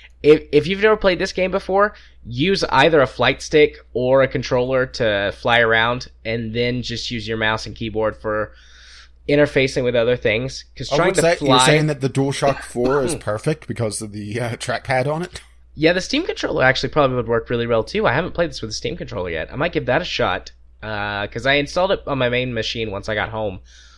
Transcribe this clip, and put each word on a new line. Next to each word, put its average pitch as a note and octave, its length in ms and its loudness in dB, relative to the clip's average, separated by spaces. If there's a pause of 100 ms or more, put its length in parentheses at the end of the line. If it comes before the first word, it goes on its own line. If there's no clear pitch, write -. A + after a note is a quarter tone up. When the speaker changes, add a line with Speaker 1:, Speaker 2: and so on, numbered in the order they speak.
(220)
Speaker 1:
If, D3+ 280 6
if C#3+ 160 4
you've G3 140 -2
never G#3+ 160 6
played F#3 220 2
this F#3 140 -4
game F#3 180 -2
before, G3 420 0 (320)
use D3 460 0
either D3 320 6
a B2+ 40 4
flight B2+ 360 0
stick D3+ 340 4 (160)
or B2+ 300 4
a C3 60 2
controller B2+ 580 -2
to G#2 500 -2
fly A#2+ 240 2
around, A2+ 500 2 (140)
and A2+ 300 -6
then A#2+ 260 -2
just A#2 300 -8
use A2 180 -8
your A2+ 80 -4
mouse A2 300 0
and G#2+ 100 -14
keyboard A2 400 -4
for G#2+ 380 -6 (760)
interfacing C#3+ 560 2
with B2 100 0
other A#2+ 220 2
things. A#2+ 480 -2 (100)
'Cause A#2+ 160 -10
Speaker 2:
Oh, C#3 60 0
Speaker 1:
trying E3+ 120 4
Speaker 2:
what's F#3+ 100 0
Speaker 1:
to - 40 2
Speaker 2:
that? E3+ 180 4
Speaker 1:
fly C#3+ 160 -2
Speaker 2:
You're B2+ 100 6
saying D3+ 220 4
that C#3+ 120 -4
the C3+ 80 0
DualShock C#3 540 0
four B2+ 420 0
is B2 100 -2
Speaker 1:
<clears throat> A2 160 -6
Speaker 2:
perfect D3+ 380 -4
because A2 320 -4
of G#2+ 120 -10
the, G#2 280 -8
uh, A#2+ 160 -4
trackpad B2+ 500 -2
on D#3 140 -4
it? - 220 -12 (320)
Speaker 1:
Yeah, D#3 180 4
the F#3 80 0
Steam C#4 240 -4
controller F4 400 -2
actually C3 240 2
probably C3 280 2
would A#2 120 -4
work A#2 220 0
really A#2+ 160 -2
well, A2+ 180 0
too. G3+ 220 -2
I B2 80 2
haven't E3 180 -2
played E3+ 160 -2
this - 140 -10
with G#2+ 80 -8
the A2 40 -10
Steam - 220 -6
controller G#2 320 -8
yet. E2 240 -6
I - 40 -10
might E3 180 -2
give C#3+ 100 -2
that B2 160 0
a F3 60 -8
shot. G2+ 460 -2 (300)
Uh, G#2 440 -4
'cause A#2+ 200 -6
I C3+ 80 2
installed D3 380 0
it E3+ 140 -4
on C#3+ 120 -4
my B2+ 100 2
main B2 260 -2
machine A2+ 360 -4
once G2 180 -10
I A2 60 -2
got G#2 160 -2
home, G#2+ 300 -6 (380)